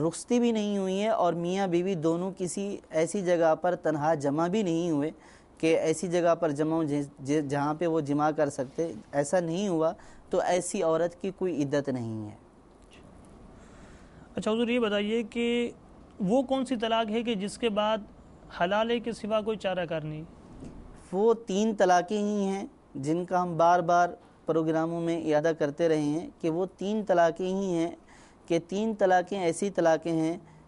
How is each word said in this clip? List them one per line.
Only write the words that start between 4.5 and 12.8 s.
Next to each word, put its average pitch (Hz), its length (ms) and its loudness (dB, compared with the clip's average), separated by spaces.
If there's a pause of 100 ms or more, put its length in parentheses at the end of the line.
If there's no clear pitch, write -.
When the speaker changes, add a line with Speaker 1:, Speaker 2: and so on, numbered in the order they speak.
Speaker 1:
نہیں 170 280 0
ہوئے 147 200 0 (460)
کہ 160 220 2
ایسی 160 280 0
جگہ 170 280 4
پر 165 160 0
جمع 156 240 0
ہوں 165 80 0
جس-، 147 260 -2 (100)
جس-، 143 280 0
جہاں 143 260 0
پہ 165 140 -2
وہ 160 120 0
جمع 147 320 0
کر 151 180 2
سکتے، 143 420 -4 (200)
ایسا 143 280 0
نہیں 175 280 -2
ہوا، 165 260 0 (360)
تو 185 100 0
ایسی 180 440 0
عورت 165 380 0
کی 190 160 -4
کوئی 165 260 -2
عدت 143 260 -2
نہیں 113 360 -6
ہے۔ 104 100 -14 (2000)